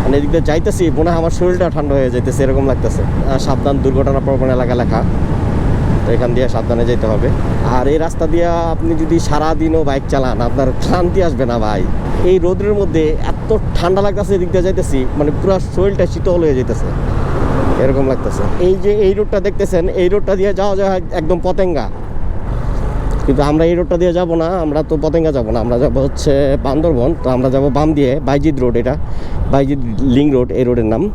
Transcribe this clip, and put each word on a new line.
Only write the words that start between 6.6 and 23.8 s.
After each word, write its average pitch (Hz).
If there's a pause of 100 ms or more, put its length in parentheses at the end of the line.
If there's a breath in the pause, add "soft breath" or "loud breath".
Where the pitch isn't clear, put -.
যেতে 117
হবে। 110 (420)
আর 127
এই 151
রাস্তা 160
দিয়ে 170
আপনি 165
যদি 160
সারাদিনও 156
বাইক 139
চালান, 127
আপনার 127 (140)
ক্লান্তি 175
আসবে 135
না 120
ভাই। 104 (400)
এই 185
রোদের 190
মধ্যে 185
এত - (180)
ঠান্ডা 185
লাগতেছে, 202
এদিক 175
দিয়ে 185
যাইতেছি, 180 (120)
মানে 147
পুরো 185 (160)
শরীরটা 180
শীতল 175
হয়ে 156
যাইতেছে, 120 (960)
এরকম 135
লাগতেছে। - (160)
এই 185
যে 202
এই 202
রোডটা 202
দেখতেছেন, 185
এই 180
রোডটা 196
দিয়ে 196
যাওয়া 196
যায় 190 (100)
একদম 175
পতেঙ্গা, 180 (1400)
কিন্তু 135
আমরা 151
এই 175
রোডটা 175